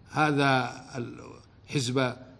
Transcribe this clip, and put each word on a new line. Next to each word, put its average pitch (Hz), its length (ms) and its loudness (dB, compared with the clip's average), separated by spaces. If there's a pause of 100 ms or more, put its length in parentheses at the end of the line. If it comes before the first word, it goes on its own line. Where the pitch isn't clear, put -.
(100)
هذا 139 640 4 (240)
ال-، 120 180 -8 (520)
حزب 127 460 0 (280)